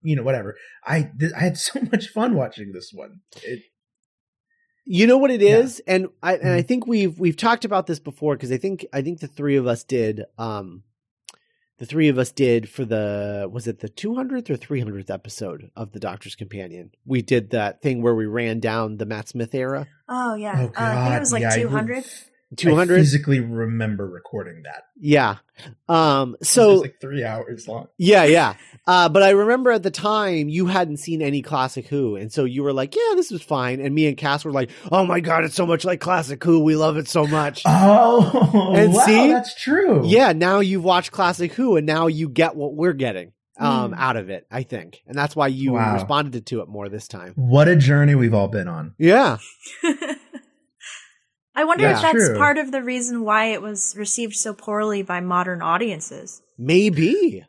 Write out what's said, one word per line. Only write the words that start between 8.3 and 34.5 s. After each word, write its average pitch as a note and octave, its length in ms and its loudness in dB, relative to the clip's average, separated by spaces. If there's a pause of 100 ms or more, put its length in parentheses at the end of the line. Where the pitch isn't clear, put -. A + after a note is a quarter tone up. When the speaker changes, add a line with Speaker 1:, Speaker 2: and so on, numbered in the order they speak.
Speaker 2:
'cause B2 140 -8
I C3 60 -2
think, F#3+ 360 -6
I C#3+ 80 -4
think D#3+ 200 -8
the D3 60 -14
three C#3+ 280 -4
of C3 120 0
us A#2 180 -4
did, G#2+ 400 -4 (120)
um, G#2 460 -10 (960)
the B2 80 -16
three D#3 220 0
of C3 100 2
us B2+ 140 -2
did A#2 380 0
for C3+ 160 -8
the, G#2 680 -6
was A2+ 160 -10
it A2 120 -10
the G#2 100 -12
two A3 260 -8
hundredth B3+ 340 -8
or C#3+ 60 -4
three C3+ 240 -8
hundredth G#2 300 -10
episode F#2+ 640 -12
of G#2 160 -14
The G#2+ 80 -16
Doctor's G2 360 -14
Companion? F#2 560 -16 (140)
We B2+ 160 -4
did A2+ 280 -2
that G#2+ 320 -4
thing B2+ 200 -4
where A#2 140 2
we A2 120 -4
ran A2+ 340 -4
down A2 340 -4
the G#2+ 100 -8
Matt G#2+ 220 -10
Smith A#2 260 -8
era. C3+ 320 -6 (220)
Speaker 3:
Oh, B3 280 -6
yeah. G#3 200 -10
Speaker 1:
Oh, B2+ 120 -2
Speaker 3:
Uh, A3+ 180 -6
I A3 80 -2
think - 140 -2
it - 20 -2
Speaker 1:
God, B2 100 -2
Speaker 3:
was, - 140 -2
like, A3+ 80 -2
Speaker 1:
yeah, A3+ 80 -2
I A3 60 2
re- - 80 0
Speaker 3:
two A#3+ 60 -4
hundred. A#3 360 -4 (500)
Speaker 2:
Two E3 200 4
hundred? F3 200 4
Speaker 1:
I - 40 6
physically C#3+ 420 2
remember A2+ 680 -4
recording F2 560 -12
that. D2+ 200 -18 (140)
Speaker 2:
Yeah. C#3+ 400 2 (520)
Um, C#3+ 500 2
Speaker 1:
It D#3+ 60 -10
Speaker 2:
so G#3+ 280 6
Speaker 1:
was, F#3 80 6
like, - 200 -10
three C3+ 220 -8
hours A2+ 440 -10
long. A2+ 200 -12 (100)
Speaker 2:
Yeah, C#4+ 280 6
yeah. D3 280 4 (340)
Uh, F3 220 4
but G3 140 6
I G3 80 8
remember A#3 400 4
at A3 120 2
the G3 80 0
time F#3+ 560 -2
you E3+ 200 -2
hadn't F3+ 300 0
seen D#3+ 260 -6
any C#3+ 180 -2
Classic C3 460 -4
Who, C3 280 -2
and G#2 160 -12
so C#3 140 -2
you B2+ 180 -4
were C#3 80 -2
like, C3+ 240 -4
"Yeah, A4 200 0
this F4+ 160 -2
was F3 100 -10
fine." C3 400 -4
And C#3 140 -4
me D#3 100 2
and C#3+ 100 0
Cass D3 300 -4
were D#3 60 -6